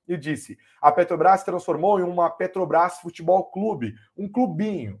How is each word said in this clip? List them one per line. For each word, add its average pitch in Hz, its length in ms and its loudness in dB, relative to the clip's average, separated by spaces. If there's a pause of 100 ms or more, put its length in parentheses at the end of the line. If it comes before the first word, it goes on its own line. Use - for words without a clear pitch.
e 175 80 -2
disse: 139 420 -8 (240)
"A 147 80 8
Petrobras 175 480 4
se - 80 -12
transformou 185 540 0
em - 20 -2
uma 175 260 0
Petrobras 175 680 0
Futebol 175 460 0
Clube, 175 500 -4 (220)
um 202 120 -8
clubinho 190 720 -2